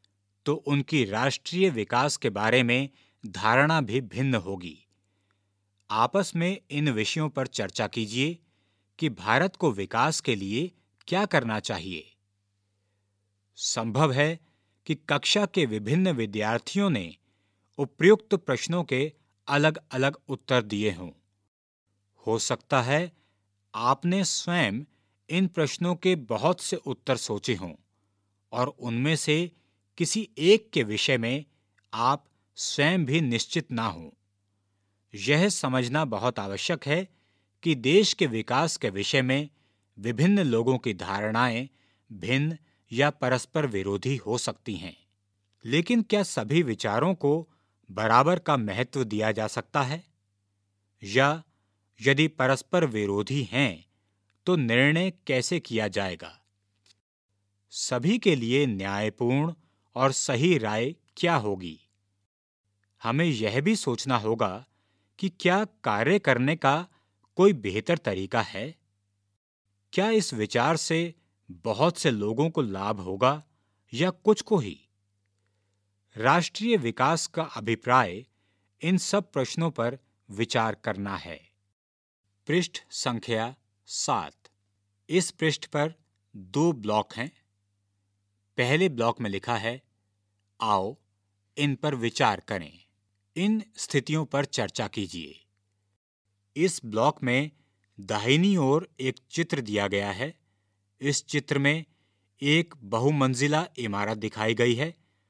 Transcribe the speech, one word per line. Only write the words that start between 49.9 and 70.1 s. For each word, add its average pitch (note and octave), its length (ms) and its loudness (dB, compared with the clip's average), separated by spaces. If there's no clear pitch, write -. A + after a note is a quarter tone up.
या C3+ 400 2
यदि C#3 260 4
परस्पर C#3 580 0
विरोधी G#2+ 580 -2
हैं, A2+ 420 -2
तो F3+ 100 2
निर्णय D3 560 2
कैसे C#3 480 -2
किया A2 280 -4
जाएगा? F#2 540 -6
सभी C#3 480 -2
के F#3 180 4
लिए B2+ 300 2
न्यायपूर्ण A2 880 0
और C3+ 160 4
सही C#3 460 2
राय A2+ 380 -2
क्या E3+ 180 2
होगी? F#2+ 440 -4
हमें C3+ 220 2
यह A2+ 360 0
भी G#3 140 2
सोचना B2+ 420 -2
होगा A2 480 -2
कि F#3+ 100 -2
क्या F#3 360 2
कार्य A#2+ 540 0
करने C3+ 360 2
का D#3 320 0
कोई G3 180 8
बेहतर G#2+ 440 -2
तरीका G2 440 -2
है? A2+ 340 -6
क्या G#3 180 2